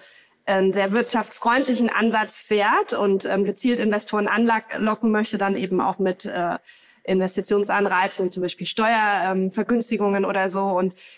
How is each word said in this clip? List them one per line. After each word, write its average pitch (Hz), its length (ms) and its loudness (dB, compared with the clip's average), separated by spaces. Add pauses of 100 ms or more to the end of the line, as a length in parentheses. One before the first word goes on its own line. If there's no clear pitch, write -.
(460)
einen 190 280 2
sehr 196 180 0
wirtschaftsfreundlichen 240 960 0
Ansatz 214 520 0
fährt 214 500 2
und, 196 340 0
ähm, 196 200 0
gezielt 233 340 0
Investoren 208 480 0
anlocken 220 800 0
möchte, 214 280 0
dann 196 180 0
eben 185 240 -2
auch - 200 -2
mit, 185 260 -2
äh, 175 320 -4 (480)
Investitionsanreizen, 190 1200 0
wie 180 40 0
zum 180 140 -6
Beispiel 180 220 -6
Steuer-, 208 680 0
ähm, 190 200 0
Vergünstigungen 208 720 0
oder 196 240 0
so. 190 140 -2
Und 185 320 0 (240)